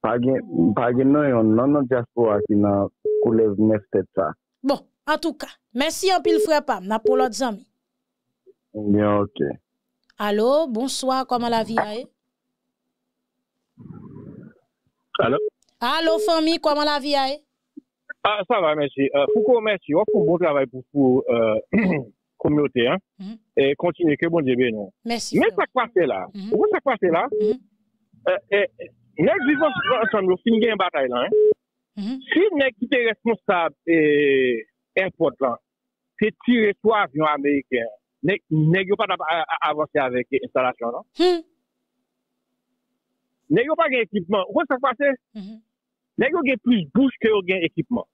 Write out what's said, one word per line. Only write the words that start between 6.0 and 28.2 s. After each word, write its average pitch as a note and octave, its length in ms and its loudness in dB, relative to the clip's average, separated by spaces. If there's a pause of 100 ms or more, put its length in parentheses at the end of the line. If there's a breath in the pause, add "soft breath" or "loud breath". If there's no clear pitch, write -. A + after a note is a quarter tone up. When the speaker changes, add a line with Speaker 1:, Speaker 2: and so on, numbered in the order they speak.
Speaker 2:
en E4+ 80 0
pile, E4 160 4
frère D#4 260 2
Pam, G3 220 -4
n'a A3 140 -2
pour - 160 2
l'autre A3+ 260 0
ami. A3+ 240 -6 (1040)
Speaker 1:
Bien, G#2 460 2
ok. G2+ 240 -4 (800)
Speaker 2:
Allô, A3+ 460 0
bonsoir, C4 580 -4
comment A#3+ 220 -2
la A3+ 160 0
vie A3 140 -4
a? G#3 160 -4 (3250)
Speaker 3:
Allô? B3 200 0 (420)
Speaker 2:
Allô, D#4+ 380 0
famille, E4 420 0
comment D4 240 0
la D4 160 -2
vie C#4+ 140 -4
a? C4+ 100 0 (1000)
Speaker 3:
Ah, G#3 240 0
ça A3+ 140 0
va, D#3 140 2
merci. C#3 400 -2
Euh, C#3+ 180 4
Foucault, A3+ 300 4
merci. G3+ 320 -2
On G3 100 4
fait G#3+ 140 0
un F3 80 2
bon F3 100 2
travail D3 300 2
pour, B2+ 260 -14
pour, C3 380 4
euh, A2+ 280 2 (140)
<clears throat> F3+ 320 0 (320)
communauté, C#3+ 500 0
hein. D#3+ 120 0 (200)
Speaker 2:
Mhm. G3+ 200 -14 (180)
Speaker 3:
Et C#3 200 2
continuez, D#3+ 420 0
que E3+ 80 -2
bon E3+ 160 0
Dieu B2+ 140 0
bénisse. A2+ 340 -2 (160)
Speaker 2:
Merci, A#3 320 -2
Speaker 3:
Mais E4+ 140 4
Speaker 2:
frère. - 40 -6
Speaker 3:
ça F4+ 80 0
qui - 80 -12
passe G3 340 0
là, G#2 280 -4
Speaker 2:
Mhm. G3+ 160 -10
Speaker 3:
vous A#3 200 0
savez - 0 -
ça F#4+ 80 -2
qui - 60 -8
passe G3+ 280 0
là? F3+ 140 0 (140)
Speaker 2:
Mhm. G#3+ 180 0 (680)